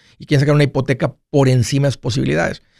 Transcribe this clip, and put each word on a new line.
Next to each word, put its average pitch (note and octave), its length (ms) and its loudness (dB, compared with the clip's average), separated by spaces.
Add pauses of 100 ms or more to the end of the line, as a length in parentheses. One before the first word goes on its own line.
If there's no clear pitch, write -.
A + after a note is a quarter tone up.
(180)
y - 80 -20
quieren C#3 160 0
sacar D3 120 2
una D3 120 4
hipoteca C#3 500 -4 (140)
por C#3 180 2
encima B2+ 400 2
de C3+ 40 0
sus - 60 -10
posibilidades. C3+ 640 -4 (180)